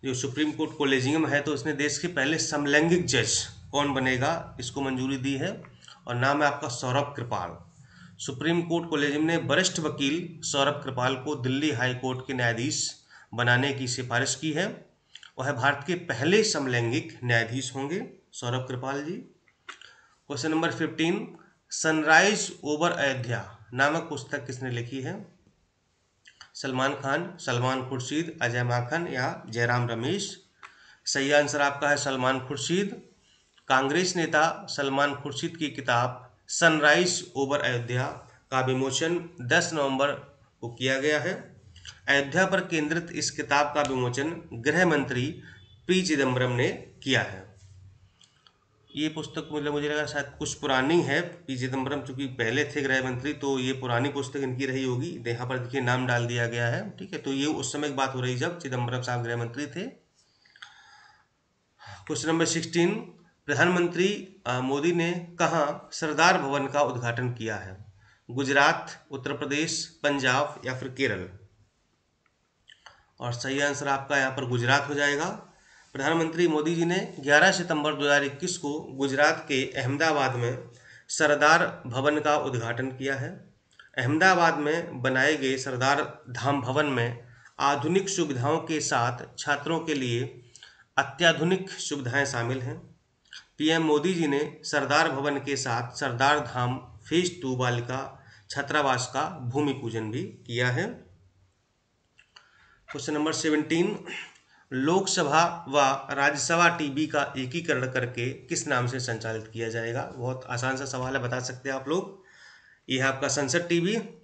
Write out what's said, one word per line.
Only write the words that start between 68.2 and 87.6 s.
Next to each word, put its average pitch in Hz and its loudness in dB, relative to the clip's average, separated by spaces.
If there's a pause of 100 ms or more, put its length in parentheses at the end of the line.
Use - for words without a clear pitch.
गुजरात, 139 2
उत्तर 135 -6
प्रदेश, 143 -4
पंजाब 139 2
या 127 -4
फिर 131 -8
केरल? 113 -2 (1900)
और 123 -4
सही 135 -4
आंसर 143 0
आपका 135 0
यहाँ 131 2
पर 131 -4
गुजरात 127 2
हो 147 -2
जाएगा। 147 0 (460)
प्रधानमंत्री 165 2
मोदी 156 2
जी 165 4
ने 180 0
ग्यारह 147 6
सितंबर 156 0
दो 143 0
हज़ार 143 6
इक्कीस 143 -4
को 147 -4
गुजरात 139 2
के 135 0
अहमदाबाद 139 0
में 120 -4 (400)
सरदार 151 4
भवन 135 2
का 147 4
उद्घाटन 123 -4
किया 135 -4
है। 156 -10 (440)
अहमदाबाद 165 6
में 151 -2
बनाए 131 4
गए 135 0
सरदार 131 -2
धाम 127 0
भवन 131 0
में 123 -2 (340)